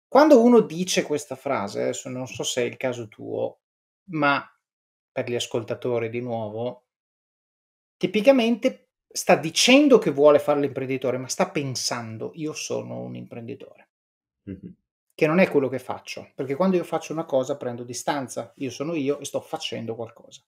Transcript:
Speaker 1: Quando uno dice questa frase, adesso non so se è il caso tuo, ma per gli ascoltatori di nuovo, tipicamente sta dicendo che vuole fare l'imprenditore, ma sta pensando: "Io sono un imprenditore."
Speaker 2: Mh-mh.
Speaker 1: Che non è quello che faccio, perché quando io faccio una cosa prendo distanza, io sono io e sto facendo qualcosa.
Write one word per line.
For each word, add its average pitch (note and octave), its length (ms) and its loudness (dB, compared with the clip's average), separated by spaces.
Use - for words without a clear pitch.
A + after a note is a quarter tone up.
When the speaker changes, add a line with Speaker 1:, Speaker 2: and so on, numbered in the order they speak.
Speaker 1:
Quando C#4 340 8
uno A#3+ 180 8
dice F3 420 0
questa C#3+ 340 -6
frase, A#2 460 -4
adesso B2+ 260 -6
non B2+ 180 -10
so - 160 -10
se - 200 -4
è - 20 0
il A#2 120 -6
caso A#2+ 320 -6
tuo, A2+ 520 -8
ma C#3+ 340 0
per B2 160 -6
gli A#2+ 80 -4
ascoltatori A#2 720 -4
di A#2+ 100 -8
nuovo, A2+ 640 -8
tipicamente A3+ 960 2
sta - 280 2
dicendo B3 640 6
che F3+ 120 0
vuole C#3+ 300 8
fare D3 200 0
l'imprenditore, C3 580 -2
ma C3 100 -10
sta F#3+ 220 -2
pensando: B2 840 -6
"Io D3+ 200 -8
sono A#2+ 460 -8
un B2 140 -12
imprenditore." A#2+ 720 -16
Speaker 2:
Mh-mh. G2+ 280 -14
Speaker 1:
Che D#3 120 0
non D#3 120 2
è F#3+ 120 4
quello C3+ 180 0
che B2+ 100 -6
faccio, - 560 -14
perché C#3 220 -8
quando F#3 200 2
io E3+ 80 -4
faccio D#3+ 280 -8
una D#3+ 140 -6
cosa C3 300 -2
prendo B2 280 -10
distanza, B2+ 720 -8
io C3+ 140 -8
sono D#3 240 -8
io C#3+ 240 -2
e C#3+ 80 -14
sto C3 140 -6
facendo A#2 540 -10
qualcosa. - 540 -16